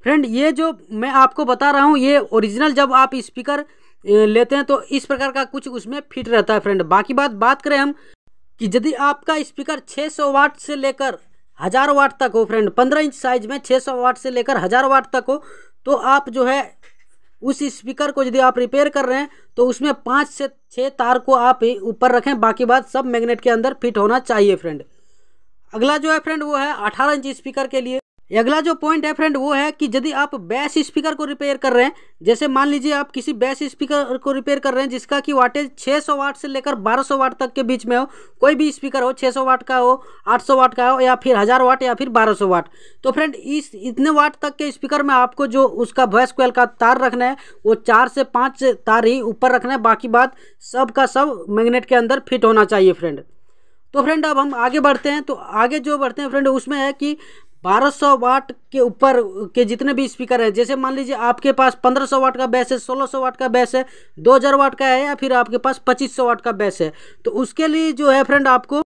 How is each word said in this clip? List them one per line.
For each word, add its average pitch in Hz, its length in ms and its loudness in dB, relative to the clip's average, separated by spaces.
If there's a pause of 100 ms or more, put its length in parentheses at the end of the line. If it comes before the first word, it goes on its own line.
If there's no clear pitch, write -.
फ्रेंड, 285 220 2
ये 269 240 0
जो 320 200 -2 (220)
मैं 226 180 -4
आपको 262 340 4
बता 247 260 2
रहा 277 120 4
हूँ 294 140 6
ये 277 220 4
ओरिजिनल 226 540 0
जब 262 200 2
आप 262 240 4
स्पीकर, 254 420 -6
अ, 294 60 -10 (400)
लेते 214 500 4
हैं 277 100 0
तो 277 180 0
इस - 220 -4
प्रकार 269 260 -4
का 269 140 -4
कुछ 269 240 -12
उसमें 240 300 -10 (120)
फिट 226 180 -10
रहता 220 240 2
है 214 60 2
फ्रेंड। 196 240 -2
बाकी 196 300 0
बात, 277 200 0
बात 240 280 0
करें 285 160 0
हम 285 160 0 (680)
कि 226 60 -6
यदि 233 260 0
आपका 285 480 -2
स्पीकर 214 400 -10
छः 302 280 -8
सौ 285 220 -4
वाट 285 260 2
से 294 180 -10
लेकर 269 420 -6 (420)
हज़ार 262 320 0
वाट 277 280 2
तक 254 140 0
हो 226 120 2
फ्रेंड, 220 260 0
पन्द्रह 262 300 2
इंच 294 120 -2
साइज 247 320 -4
में 269 140 -8
छः 254 200 0
सौ 254 160 -6
वाट 247 220 0
से 262 140 -8
लेकर 247 260 -2
हज़ार 214 300 0
वाट 262 260 2
तक 254 140 -2
हो, 285 140 -4 (440)
तो 277 80 0
आप 269 360 0
जो 247 160 -2
है 262 300 -4 (680)
उस 269 300 -4
स्पीकर 277 400 -6
को 277 120 -2
यदि 254 180 0
आप 254 180 2
रिपेयर 277 300 0
कर 285 160 -2
रहे 254 140 -2
हैं 294 100 -6 (280)
तो 247 100 2
उसमें 262 280 -2
पाँच 285 340 0
से 269 200 -8 (220)
छः 262 200 -4
तार 247 280 0
को 262 140 2
आप 247 300 4
ही 233 140 0
ऊपर 226 340 0
रखें, 240 280 0
बाकी 226 260 0
बात 247 240 2
सब 254 180 -4
मैग्नेट 233 340 -2
के 247 80 0
अंदर 233 320 0
फिट 233 160 -2
होना 214 240 0
चाहिए 202 360 2
फ्रेंड। 151 260 -10 (920)
अगला 269 240 0
जो 311 140 -2
है 311 80 0
फ्रेंड 311 240 -6
वो 294 120 -4
है 285 200 -2
अठारह 247 380 -2
इंच 269 240 -6
स्पीकर 269 300 -6
के 262 140 -2
लिए। 254 180 -6 (320)
अगला 233 300 2
जो 320 120 -2
पॉइंट 311 320 -2
है 302 80 -2
फ्रेंड 302 240 -2
वो 277 160 -2
है 285 180 0
कि 302 160 -4
यदि 262 260 -2
आप 285 200 -2 (100)
बेस 262 360 -6
स्पीकर 302 360 -4
को 302 100 -8
रिपेयर 277 320 -4
कर 262 160 0
रहे 247 120 4
हैं, 330 80 -4 (280)
जैसे 226 260 0
मान 269 200 0
लीजिए 285 260 -2
आप 285 180 -6
किसी 277 220 -6
बेस 254 300 -4
स्पीकर 277 540 -4
को 277 140 -4
रिपेयर 277 280 -2
कर 269 140 -4
रहे 262 100 -2
हैं 269 60 -6
जिसका 262 300 -6
कि 285 140 -6
वाटेज 254 440 0
छः 285 220 -2
सौ 294 160 -4
वाट 277 200 -6
से - 120 -14
लेकर 269 300 -6
बारह 226 260 0
सौ 269 140 -2
वाट 262 220 0
तक 254 140 -4
के 269 100 -4
बीच 240 220 -2
में 240 120 0
हो, 269 80 0 (360)
कोई 285 140 4
भी 294 160 0
स्पीकर 269 320 -4
हो, 254 100 0
छः 254 180 -2
सौ 262 140 -4
वाट 254 180 2
का 262 140 -2
हो, 254 240 2 (260)
आठ - 140 2
सौ 269 160 2
वाट 254 160 4
का 247 160 2
हो 262 100 2
या 254 180 4
फिर 254 180 2
हज़ार 226 260 4
वाट 254 220 2
या 247 100 0
फिर 262 180 -6
बारह 220 220 4
सौ 196 140 -2
वाट, 175 220 0 (340)
तो 262 80 0
फ्रेंड 302 240 -2
इस 294 400 -8
इतने 247 360 -2
वाट 294 300 2
तक 294 140 -8
के 294 160 -6
स्पीकर 285 320 -4
में 277 100 0
आपको 247 360 0
जो 262 160 2 (120)
उसका 240 300 0
वॉइस 240 240 2
कॉइल 254 200 0
का 247 140 4
तार 254 360 2
रखना 247 240 0
है 269 120 -4 (280)
वो 220 120 4
चार 233 300 2
से 269 180 -4
पाँच 262 380 -2
तार 226 420 0
ही 254 160 2
ऊपर 233 300 0
रखना 247 200 0
है, 269 80 -2
बाकी 220 300 2
बात 247 260 2 (280)
सब 247 280 -2
का 269 160 2
सब 269 440 -2
मैग्नेट 233 340 0
के 254 100 2
अंदर 247 340 2
फिट 233 160 0
होना 220 200 6
चाहिए 190 280 4
फ्रेंड। 151 300 -6 (720)
तो 277 100 0
फ्रेंड 311 220 0
अब 302 120 -2
हम 277 180 -2
आगे 254 260 0
बढ़ते 277 280 0
हैं, 294 140 -4
तो 285 100 -8
आगे 240 460 -2
जो 294 180 -4
बढ़ते 269 240 -4
हैं 277 80 -6
फ्रेंड 269 180 0
उसमें 269 300 -2
है 277 160 -2
कि 294 240 -6 (460)
बारह 226 260 2
सौ 277 280 2
वाट 254 340 0 (200)
के 269 80 -2
ऊपर 247 400 2 (360)
के 247 100 4
जितने 254 280 -4
भी 254 140 -2
स्पीकर 247 340 -2
हैं, 220 120 2
जैसे 240 220 0
मान 262 180 -4
लीजिए 262 240 -6
आपके 240 360 0
पास 254 300 2
पन्द्रह 254 220 2
सौ 269 140 0
वाट 262 180 0
का 254 100 -4
बेस 254 240 0
है, 254 60 -2
सोलह 262 280 -6
सौ 262 160 -8
वाट 254 160 -4
का 262 100 -4
बेस 247 280 0
है, 262 100 0 (320)
दो 196 160 6
हज़ार 269 220 4
वाट 277 200 2
का 269 100 -2
है 262 180 2
या 285 120 -4
फिर 269 180 -2
आपके 240 260 0
पास 240 280 -4
पच्चीस 247 280 -2
सौ 247 100 0
वाट 233 160 0
का 240 120 -4
बेस 190 280 -4
है, 156 100 -2 (340)
तो 466 80 -2
उसके 262 340 -2
लिए 320 260 0
जो 285 160 2
है 269 140 4
फ्रेंड 269 240 2
आपको 254 340 0 (100)